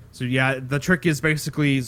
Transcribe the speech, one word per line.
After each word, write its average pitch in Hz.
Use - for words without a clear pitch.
so -
yeah, 131
the 131
trick 175
is 151
basically, 151